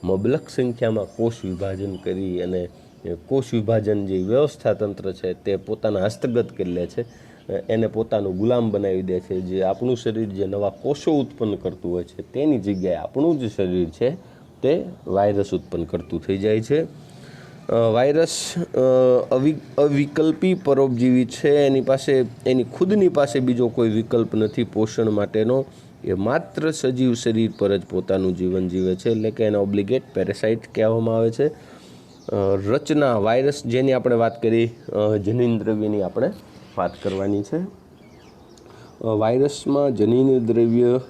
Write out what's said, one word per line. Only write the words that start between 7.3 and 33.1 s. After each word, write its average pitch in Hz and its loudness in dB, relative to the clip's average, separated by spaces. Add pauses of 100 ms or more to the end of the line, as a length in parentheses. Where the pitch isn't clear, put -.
એને 110 0
પોતાનું 104 -2
ગુલામ 117 0
બનાવી 98 0
દે 92 -2
છે. 92 -6
જે 92 -4
આપણું 117 0
શરીર 110 -4
જે 98 -4
નવા 101 -2
કોષો 143 -4
ઉત્પન્ન 120 -2
કરતું 90 -6
હોય 87 -4
છે - -16
તેની 139 -2
જગ્યાએ 95 -2
આપણું 139 -2
જ 117 -4
શરીર 90 -2
છે 127 -2 (480)
તે 147 0 (220)
વાયરસ 98 0
ઉત્પન્ન 85 -4
કરતું 82 -6
થઈ 98 -4
જાય 107 0
છે. 143 0
અ, - -10 (180)
વાયરસ, 147 0
અ, 170 -4 (520)
અવિ-, 139 0
અવિકલ્પી 151 2
પરોપજીવી 127 2
છે, 143 2
એની 135 4
પાસે, 131 2 (200)
એની 127 2
ખુદની 185 2
પાસે 143 2
બીજો 123 2
કોઈ 113 2
વિકલ્પ 110 0
નથી 110 0
પોષણ 110 0
માટેનો. 110 0 (380)
એ 95 -2
માત્ર 147 -2
સજીવ 131 0
શરીર 113 0
પર 101 2
જ 90 -2
પોતાનું 92 0
જીવન 92 -2
જીવે 92 0
છે, 104 -4
એટલે 110 0
કે 113 -2
એને 104 2
ઓબ્લિગેટ 101 0 (120)
પેરાસાઇટ 107 -2 (160)
કહેવામાં 113 0
આવે 113 2
છે. 139 0
અ, 151 0 (1160)
રચના, 143 2